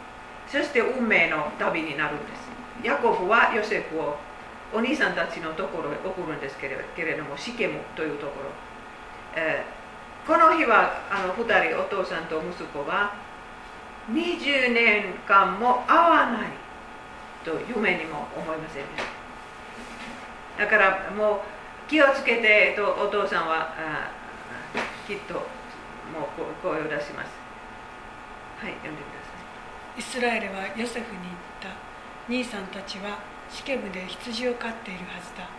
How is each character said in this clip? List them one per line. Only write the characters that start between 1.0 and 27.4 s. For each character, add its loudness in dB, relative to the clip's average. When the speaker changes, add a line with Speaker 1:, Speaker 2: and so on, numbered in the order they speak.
Speaker 1:
命 8
の 0
旅 2
に -4
な 0
る -2
ん -4
で -6
す。 -12
ヤ 2
コ 4
ブ 2
は 6
ヨ 2
セ 0
フ -2
を -2
お 2
兄 4
さ 4
ん 0
た 2
ち -6
の -4
と -4
こ -4
ろ -2
へ -4
送 -4
る -4
ん -8
で -4
す -10
け -4
れ-、 -4
け -2
れ 0
ど -4
も、 -6
シ -6
ケ 2
ム -2
と -2
い -2
う -6
と -6
こ -6
ろ。 -6
え 0
ー、 -6
こ 6
の 10
日 6
は、 6
あ 0
の、 0
二 0
人、 0
お 2
父 0
さ -2
ん -6
と -2
息 -6
子 -6
は、 2
「二 2
十 4
年 6
間 8
も 4
会 10
わ 10
な 0
い」 -2
と -2
夢 4
に -4
も -6
思 -4
い -4
ま -8
せ -8
ん -8
で -4
し -2
た。 2
だ -2
か 8
ら 6
も 4
う、 -2
「気 6
を 10
つ 0
け 4
て」 8
と 2
お 2
父 2
さ 2
ん 0
は、 0
あ -4
ー、 -
き -4
っ -6
と -8
も -2
う -4
こ-、 -4
声 0
を -4
出 -4
し -4
ま -8
す。 -10